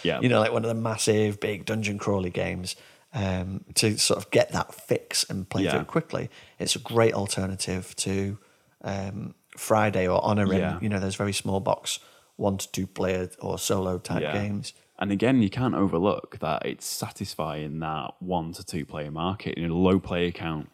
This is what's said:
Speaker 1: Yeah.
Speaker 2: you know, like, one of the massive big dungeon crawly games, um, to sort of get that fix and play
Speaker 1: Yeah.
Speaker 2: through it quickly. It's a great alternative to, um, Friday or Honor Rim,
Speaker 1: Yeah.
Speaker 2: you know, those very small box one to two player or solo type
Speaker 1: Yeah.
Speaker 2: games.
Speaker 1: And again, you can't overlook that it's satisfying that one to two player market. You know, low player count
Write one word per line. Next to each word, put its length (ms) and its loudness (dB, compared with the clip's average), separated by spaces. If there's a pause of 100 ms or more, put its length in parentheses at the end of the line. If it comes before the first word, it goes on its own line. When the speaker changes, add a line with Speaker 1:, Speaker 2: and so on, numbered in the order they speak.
Speaker 1:
Yeah. 200 0
Speaker 2:
you 60 2
know, 140 6
like, 100 4
one 140 0
of 40 0
the 120 -2
massive 580 2
big 260 -4
dungeon 340 -2
crawly 320 0
games, 440 -4 (380)
um, 500 -2 (120)
to 240 4
sort 180 4
of 140 -8
get 220 4
that 200 -2
fix 560 -2
and 180 -6
play 180 -2
Speaker 1:
Yeah. 60 2
Speaker 2:
through 100 2
it 60 -6
quickly. 440 -4 (260)
It's 180 0
a 40 -6
great 340 4
alternative 840 -2
to, 420 -2 (420)
um, 540 -6 (200)
Friday 520 4
or 180 4
Honor 220 4
Rim, 120 4
Speaker 1:
Yeah. 220 0
Speaker 2:
you 80 -2
know, 100 0
those 160 -2
very 180 0
small 260 -2
box 400 -2 (380)
one 200 2
to 140 -8
two 160 -4
player 420 -2 (100)
or 200 -4
solo 400 0
type 240 -2
Speaker 1:
Yeah. 100 -2
Speaker 2:
games. 400 -4 (240)
Speaker 1:
And 140 0
again, 320 4
you 60 4
can't 260 0
overlook 640 0
that 260 -2
it's 220 -6
satisfying 920 -6
that 400 -6
one 340 -2
to 120 -14
two 200 -6
player 260 -8
market. 480 -4
You 80 -2
know, 100 0
low 220 6
player 320 0
count 420 -6